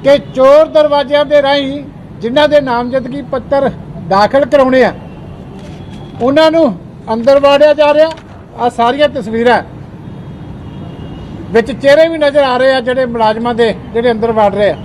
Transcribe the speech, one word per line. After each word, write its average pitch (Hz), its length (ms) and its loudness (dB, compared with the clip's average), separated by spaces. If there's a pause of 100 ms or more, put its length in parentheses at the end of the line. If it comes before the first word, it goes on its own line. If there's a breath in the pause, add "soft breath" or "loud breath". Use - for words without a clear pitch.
ਕਿ 277 140 6 (160)
ਚੋਰ 285 340 6
ਦਰਵਾਜ਼ਿਆਂ 294 560 2
ਦੇ 294 180 4
ਰਾਹੀਂ 277 400 -2 (380)
ਜਿਨ੍ਹਾਂ 277 280 0
ਦੇ 294 120 4
ਨਾਮਜ਼ਦਗੀ 254 720 -4
ਪੱਤਰ 269 400 -2 (380)
ਦਾਖਲ 208 380 2
ਕਰਾਉਣੇ 262 380 2
ਆ, 185 80 0 (1300)
ਉਹਨਾਂ 294 300 4
ਨੂੰ 311 240 2 (380)
ਅੰਦਰ 240 280 2
ਵਾੜਿਆ 285 340 4
ਜਾ 294 200 4
ਰਿਹਾ। 311 160 4 (460)
ਆ 240 140 -2
ਸਾਰੀਆਂ 254 380 0
ਤਸਵੀਰਾਂ 226 540 0 (1900)
ਵਿੱਚ 226 200 0
ਚਿਹਰੇ 285 360 4
ਵੀ 330 100 -4
ਨਜ਼ਰ 294 240 2
ਆ 254 140 0
ਰਹੇ 262 160 2
ਆ 262 80 0
ਜਿਹੜੇ 254 260 -2
ਮੁਲਾਜ਼ਮਾਂ 233 480 -2
ਦੇ, 220 200 0 (200)
ਜਿਹੜੇ 233 160 0
ਅੰਦਰ 226 220 -2
ਵੜ 208 220 2
ਰਹੇ 202 160 2
ਆ। 143 140 -4